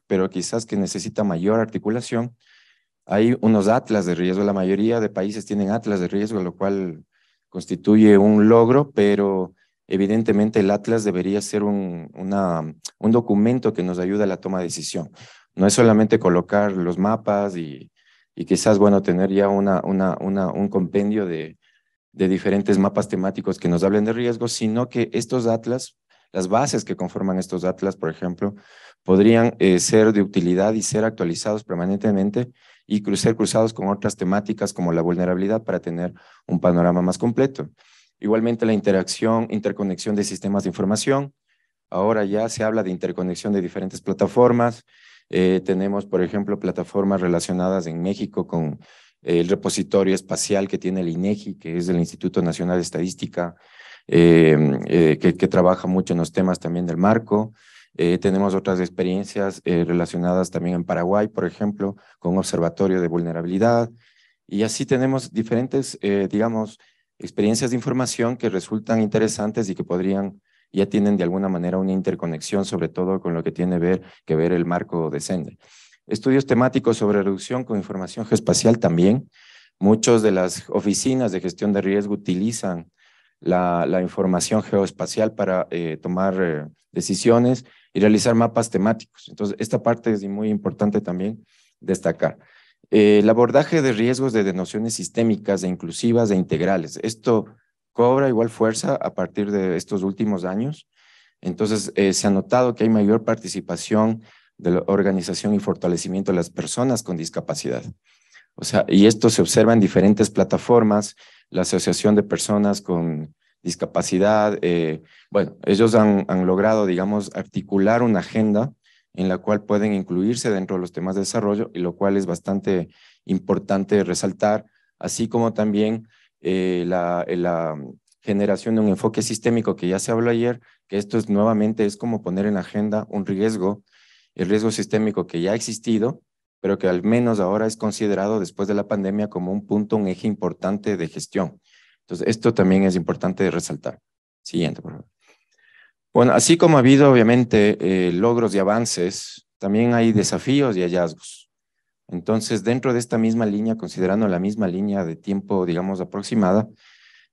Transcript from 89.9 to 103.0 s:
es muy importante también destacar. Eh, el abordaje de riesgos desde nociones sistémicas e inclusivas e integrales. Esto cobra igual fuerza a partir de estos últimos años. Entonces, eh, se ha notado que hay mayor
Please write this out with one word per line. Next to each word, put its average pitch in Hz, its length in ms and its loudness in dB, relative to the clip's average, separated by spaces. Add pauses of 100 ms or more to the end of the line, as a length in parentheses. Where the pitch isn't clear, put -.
es 101 120 -4
muy 101 260 -4
importante 104 500 -2
también 98 440 -6 (360)
destacar. 82 580 -2 (520)
Eh, 104 320 6
el 107 60 4
abordaje 123 540 4
de 131 100 2
riesgos 120 400 0
desde 101 200 0
nociones 107 420 -6
sistémicas 101 720 -2
e 92 40 -2
inclusivas 107 640 0
e 101 60 2
integrales. 85 640 -2
Esto 113 440 0 (500)
cobra 131 320 4
igual 117 220 0
fuerza 113 440 -2
a - 200 -4
partir 104 360 -4
de 95 260 -2
estos 90 260 -6
últimos 98 420 -2
años. 110 420 -6 (540)
Entonces, 101 560 -4
eh, 98 160 4
se - 140 -2
ha 104 40 4
notado 120 440 2
que 117 100 -2
hay 110 60 4
mayor 107 340 2